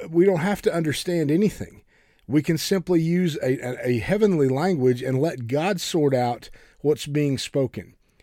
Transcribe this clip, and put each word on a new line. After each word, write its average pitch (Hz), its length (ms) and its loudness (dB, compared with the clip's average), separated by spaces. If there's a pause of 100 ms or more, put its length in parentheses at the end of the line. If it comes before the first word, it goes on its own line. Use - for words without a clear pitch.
we 170 160 4
don't 190 140 4
have 196 240 -2
to 196 100 0
understand 165 580 -2
anything. 170 520 -2 (440)
We 143 160 0
can 165 140 0
simply 180 420 0
use 170 380 0
a, 131 280 -2
a, - 260 -4
a 120 80 0
heavenly 165 500 2
language 131 520 2
and 131 200 -2
let 131 260 -4
God 160 320 -2
sort 147 340 0
out 120 360 -2 (320)
what's 147 260 0
being 143 300 0
spoken. - 580 -4 (280)